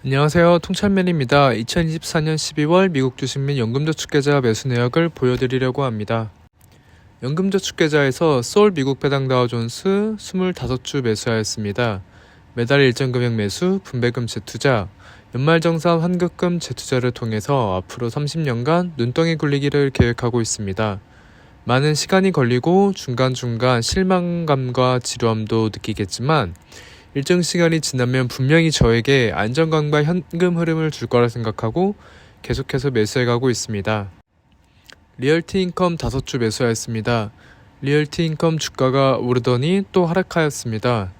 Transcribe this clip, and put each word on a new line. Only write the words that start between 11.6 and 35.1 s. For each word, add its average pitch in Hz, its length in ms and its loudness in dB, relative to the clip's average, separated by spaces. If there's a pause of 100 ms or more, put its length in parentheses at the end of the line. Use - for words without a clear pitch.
매달 120 260 2
일정 127 320 2
금액 123 200 0
매수, 117 520 0
분배금 120 420 -2
재투자, 110 640 -2 (460)
연말정산 165 680 2
환급금 175 600 -2
재투자를 127 500 -2
통해서 110 680 -2
앞으로 104 320 -6
삼십 147 320 -4
년간 156 560 0
눈덩이 156 400 0
굴리기를 143 540 0
계획하고 120 500 0
있습니다. 104 580 -4 (680)
많은 139 300 2
시간이 190 380 2
걸리고 165 640 2
중간중간 123 880 0
실망감과 151 1160 0
지루함도 113 640 -2
느끼겠지만 107 880 -4 (580)
일정 175 300 0
시간이 165 380 2
지나면 127 480 0
분명히 156 420 2
저에게 117 640 2
안정감과 151 680 0
현금 175 520 0
흐름을 160 360 0
줄 - 160 -8
거라 120 200 4
생각하고 117 680 -2 (460)
계속해서 135 500 -4
매수해가고 120 580 0
있습니다. 107 580 -4 (1120)